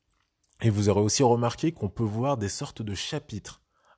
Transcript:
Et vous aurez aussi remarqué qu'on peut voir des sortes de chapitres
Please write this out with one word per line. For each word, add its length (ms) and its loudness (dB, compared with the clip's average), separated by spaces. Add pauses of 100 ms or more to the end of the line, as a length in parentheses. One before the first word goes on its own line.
(600)
Et 80 4
vous 200 2
aurez 100 4
aussi 240 2
remarqué 480 2
qu'on 160 -4
peut 160 -4
voir 320 -2
des 140 -2
sortes 320 -6
de 120 -6
chapitres 680 -10 (360)